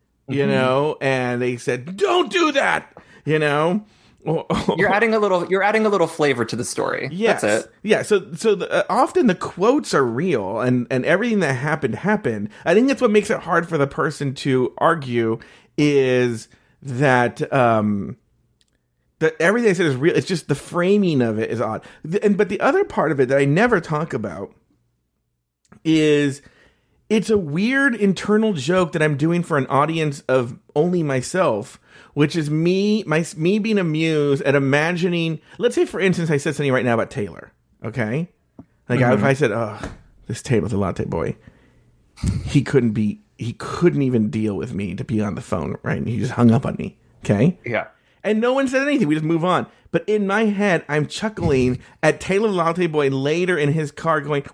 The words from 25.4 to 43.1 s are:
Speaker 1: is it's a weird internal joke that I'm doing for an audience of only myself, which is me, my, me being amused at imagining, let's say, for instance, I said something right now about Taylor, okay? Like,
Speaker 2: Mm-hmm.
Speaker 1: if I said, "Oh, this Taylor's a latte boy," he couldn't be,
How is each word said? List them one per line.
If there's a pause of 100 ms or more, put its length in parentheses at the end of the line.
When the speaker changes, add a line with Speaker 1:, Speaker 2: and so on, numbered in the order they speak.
Speaker 1:
is (680)
it's
a
weird
internal
joke
that
I'm
doing
for
an
audience
of (180)
only
myself, (340)
which
is
me,
my, (120)
me
being
amused
at
imagining, (180)
let's
say,
for
instance,
I
said
something
right
now
about
Taylor, (320)
okay? (600)
Like,
Speaker 2:
Mm-hmm.
Speaker 1:
if
I
said,
"Oh, (480)
this
Taylor's
a
latte
boy," (1120)
he
couldn't
be, (160)